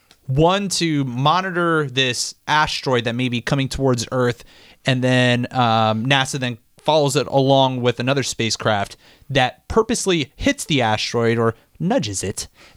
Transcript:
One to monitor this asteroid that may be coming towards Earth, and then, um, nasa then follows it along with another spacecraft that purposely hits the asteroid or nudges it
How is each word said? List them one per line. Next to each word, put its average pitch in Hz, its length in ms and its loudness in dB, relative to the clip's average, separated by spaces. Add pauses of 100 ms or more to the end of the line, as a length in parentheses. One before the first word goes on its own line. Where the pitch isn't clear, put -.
(260)
One 170 440 2
to 156 340 -2
monitor 160 840 0
this 123 460 -2 (100)
asteroid 147 580 0
that 117 120 -4
may 127 120 -2
be 120 120 -2
coming 135 280 -2
towards 127 440 0
Earth, 123 320 -2 (420)
and 127 160 0
then, 123 480 2
um, 113 560 2
nasa 135 320 0
then 123 200 -6 (200)
follows 147 380 2
it 131 100 2
along 135 560 2
with 120 160 0
another 131 240 0
spacecraft 107 760 -2 (340)
that 131 360 -2
purposely 175 680 0
hits - 280 -2
the 147 180 0
asteroid 113 560 0
or 113 160 0 (260)
nudges 156 420 -2
it - 240 -8 (300)